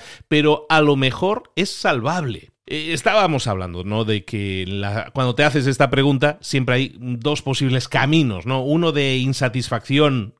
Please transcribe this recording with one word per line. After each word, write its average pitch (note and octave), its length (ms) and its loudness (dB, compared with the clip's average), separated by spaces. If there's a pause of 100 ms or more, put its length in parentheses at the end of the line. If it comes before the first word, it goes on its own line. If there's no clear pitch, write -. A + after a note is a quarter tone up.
(280)
pero D3+ 420 2
a D#3+ 120 6
lo D3 140 4
mejor F3 600 -2
es G3 200 -2
salvable. C#3 760 -2 (200)
Eh, D#3 220 -4
estábamos F3+ 540 0
hablando, F#2 360 -6
¿no?, G#2+ 220 -2
de G#2+ 200 -4
que G2 420 -6
la, G2+ 480 -6
cuando B2+ 180 0
te D3 100 0
haces C#3+ 220 2
esta C3+ 240 2
pregunta C#3 500 2
siempre B2+ 360 0
hay C3 240 -2
dos B2 420 -4
posibles C3 460 0
caminos, C3+ 580 2
¿no? C3 160 -2
Uno D#3+ 300 2
de C#3 260 0
insatisfacción B2+ 1200 0